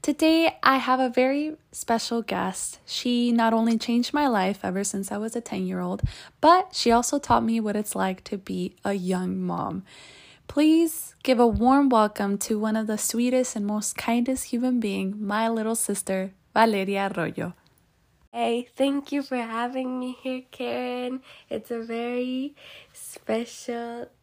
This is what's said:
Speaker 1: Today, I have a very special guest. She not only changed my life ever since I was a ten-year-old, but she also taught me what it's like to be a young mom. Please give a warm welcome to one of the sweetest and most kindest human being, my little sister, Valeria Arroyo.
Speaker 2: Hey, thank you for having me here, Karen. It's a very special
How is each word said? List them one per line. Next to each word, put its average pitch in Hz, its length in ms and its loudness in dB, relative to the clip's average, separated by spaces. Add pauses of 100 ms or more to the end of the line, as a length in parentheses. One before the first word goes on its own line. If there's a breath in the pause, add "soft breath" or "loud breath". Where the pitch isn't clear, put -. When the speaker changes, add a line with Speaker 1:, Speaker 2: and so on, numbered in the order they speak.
Speaker 1:
Today, 320 580 4
I 269 180 4
have 254 200 2
a 262 100 2
very 277 460 0 (160)
special 233 500 -2
guest. 185 640 -4
She 240 460 0
not 226 220 4
only 226 260 2
changed 240 340 0
my 294 140 2
life 196 380 0
ever 190 180 -2
since 196 300 -6
I 202 60 -4
was 220 180 -6
a 233 40 -4
ten-year-old, 185 640 -4 (380 loud breath)
but 359 340 6
she - 160 2
also 247 300 4
taught 233 240 2
me 226 160 0
what 208 160 -2
it's 208 180 -4
like 190 300 -2
to - 120 -8
be 185 380 -6 (100)
a 202 100 0
young 185 460 -2
mom. 185 440 -4 (640 loud breath)
Please 320 760 2
give 254 160 2
a 240 80 6
warm 247 420 4
welcome 208 500 2
to 214 200 -2
one 220 160 -2
of 220 140 -2
the 214 100 -2
sweetest 247 560 0
and 208 100 -4
most 208 320 -4
kindest 240 500 0
human 247 340 0
being, 196 340 -2 (100)
my 214 240 0
little 226 280 0
sister, 190 560 -4 (200)
Valeria 196 600 2
Arroyo. - 400 -4 (800)
Speaker 2:
Hey, 233 420 -2
thank 277 380 0
you 285 100 0
for 262 140 -6
having 247 640 -4
me 254 200 -8
here, 254 300 -6
Karen. 247 680 -6 (280 loud breath)
It's 220 220 -8
a 233 80 -6
very 247 800 -4 (360 loud breath)
special 233 1160 -8 (140)